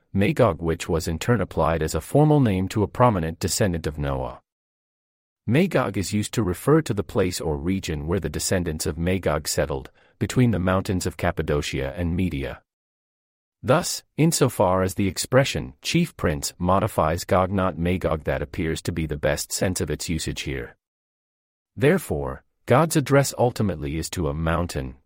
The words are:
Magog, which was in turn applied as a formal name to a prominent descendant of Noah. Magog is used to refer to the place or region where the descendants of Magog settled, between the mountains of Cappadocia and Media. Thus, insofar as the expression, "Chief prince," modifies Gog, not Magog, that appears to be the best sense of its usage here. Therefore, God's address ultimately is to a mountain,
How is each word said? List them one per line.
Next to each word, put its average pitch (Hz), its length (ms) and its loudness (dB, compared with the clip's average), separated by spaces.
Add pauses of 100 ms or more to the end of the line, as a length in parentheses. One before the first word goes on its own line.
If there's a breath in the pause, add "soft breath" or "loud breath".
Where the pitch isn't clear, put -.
(140)
Magog, 98 480 2
which 82 260 -2
was 82 200 0
in 82 100 -2
turn 120 240 0
applied 80 400 0
as 78 140 -2
a 78 60 -2
formal 147 380 4
name 95 280 2
to 104 160 0
a 92 40 0
prominent 87 520 0
descendant 87 480 -2
of 76 100 -8
Noah. 67 440 -6 (1080)
Magog 135 500 2
is 98 160 -4
used 104 220 -2
to 117 80 2
refer 131 400 2
to - 100 -2
the 101 100 -2
place - 380 -2
or 76 160 -2
region 73 480 -4
where 87 140 0
the 80 100 -4
descendants 82 560 -2
of 78 140 -4
Magog 82 480 0
settled, 71 420 -4 (300 soft breath)
between 120 320 2
the 92 80 0
mountains 92 480 0
of - 100 -8
Cappadocia 73 800 -2
and 85 180 -2
Media. 71 460 -4 (1000)
Thus, 156 400 0 (120)
insofar 117 680 4
as 92 100 -2
the 101 140 0
expression, - 720 0
"Chief - 340 0
prince," 73 440 -2
modifies 90 640 2
Gog, 92 280 2
not 92 280 0
Magog, 85 460 0
that 69 180 -2
appears 80 400 -4
to - 80 -4
be 82 160 -2
the 73 100 -4
best 71 340 -2
sense - 300 -2
of 82 80 -4
its 78 180 -6
usage 78 340 -4
here. 65 360 -8 (1000)
Therefore, 90 680 0 (240)
God's 147 280 4
address 139 420 4
ultimately 82 600 -2
is 80 140 -4
to 82 160 -2
a 69 60 -2
mountain, 80 720 -2